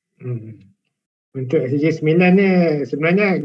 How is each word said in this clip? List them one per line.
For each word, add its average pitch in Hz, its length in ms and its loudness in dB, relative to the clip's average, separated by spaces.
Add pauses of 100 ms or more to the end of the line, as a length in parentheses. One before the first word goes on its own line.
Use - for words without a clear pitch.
(200)
Hmm. 110 400 -12 (800)
Untuk 127 240 -2
S 120 80 -6
D 147 80 -2
G 151 60 0 (180)
sembilan 175 320 4
ni 196 140 4 (340)
sebenarnya 170 600 0